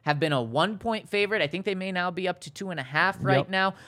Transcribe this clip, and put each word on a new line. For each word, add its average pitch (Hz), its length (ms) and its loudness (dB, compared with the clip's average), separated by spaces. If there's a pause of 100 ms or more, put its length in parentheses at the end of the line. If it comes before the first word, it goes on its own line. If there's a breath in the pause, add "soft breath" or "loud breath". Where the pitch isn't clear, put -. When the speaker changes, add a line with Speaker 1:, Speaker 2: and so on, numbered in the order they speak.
Speaker 1:
have 151 140 2
been 156 140 2
a 135 100 2
one-point 196 680 -2
favorite. 202 320 0
I 147 60 0
think 185 180 -4
they 196 100 -2
may 190 160 -6
now 180 200 -2
be 180 180 -2
up 175 120 -4
to - 80 -14
two 190 200 -10
and 160 100 -6
a 135 40 -4
half 160 360 2
right - 200 4
Speaker 2:
Yep. 170 100 -2
Speaker 1:
now. 190 240 2 (140 loud breath)